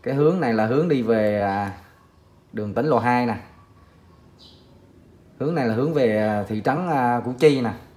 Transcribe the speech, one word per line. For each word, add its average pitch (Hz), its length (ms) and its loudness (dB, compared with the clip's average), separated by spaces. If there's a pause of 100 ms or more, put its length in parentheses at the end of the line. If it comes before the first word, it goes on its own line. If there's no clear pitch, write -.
Cái 131 120 -4
hướng 160 260 2
này 120 140 0
là 110 120 2
hướng 147 220 0
đi 135 140 2
về, 107 380 0
à, 98 320 -2 (800)
đường 104 220 -8
tỉnh 127 120 -2
lộ 135 120 2
hai 120 280 0
nè. 107 100 -4 (2000)
Hướng 151 160 -2
này 139 120 -2
là 110 80 0
hướng 147 200 0
về, 113 240 2
à, 107 300 0
thị 107 160 -4
trấn, 170 260 0
à, 120 340 0
Củ 123 80 -4
Chi 139 280 4
nè. 110 120 -4 (240)